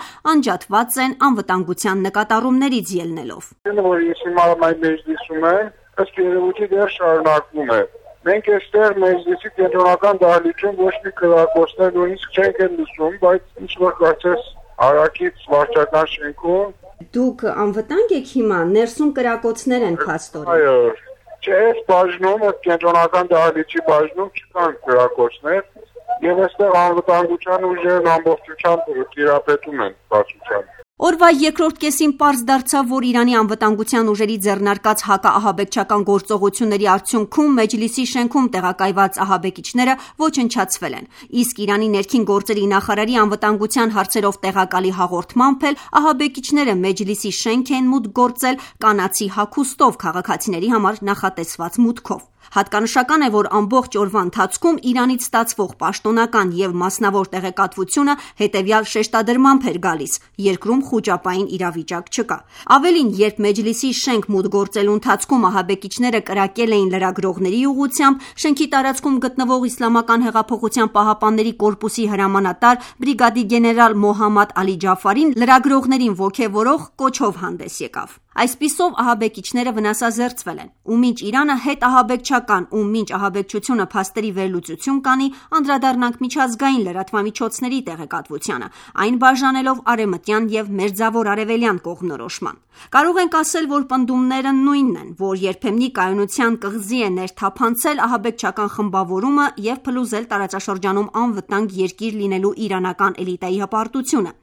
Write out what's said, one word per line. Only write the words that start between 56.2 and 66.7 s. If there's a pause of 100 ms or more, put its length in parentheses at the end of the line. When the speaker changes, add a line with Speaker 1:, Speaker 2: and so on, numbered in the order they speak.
Speaker 1:
և
մասնավոր
տեղեկատվությունը (180)
հետևյալ
շեշտադրմամբ
էր
գալիս. (260)
երկրում
խուճապային
իրավիճակ
չկա։ (260)
Ավելին,
երբ
Մեջլիսի
շենք
մուտք
գործելու
ընթացքում
ահաբեկիչները
կրակել